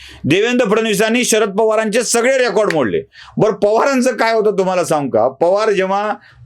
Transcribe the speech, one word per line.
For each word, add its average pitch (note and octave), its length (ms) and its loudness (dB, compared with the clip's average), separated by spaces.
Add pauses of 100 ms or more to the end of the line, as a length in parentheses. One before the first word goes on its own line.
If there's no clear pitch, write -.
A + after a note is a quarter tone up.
(300)
देवेंद्र A#3+ 360 2
फडणवीसांनी A3 580 0
शरद A3 340 0
पवारांचे A3 460 0
सगळे B3 340 0
रेकॉर्ड G#3 360 0
मोडले. G#2 280 -2 (360)
बरं, G#3 140 2
पवारांचं A#3+ 640 0
काय A3+ 180 0
होतं G#3 240 0
तुम्हाला F3+ 280 0
सांगू C#3+ 240 -2
का? A2 180 2
पवार F#3+ 440 0
जेव्हा G3 420 -2 (320)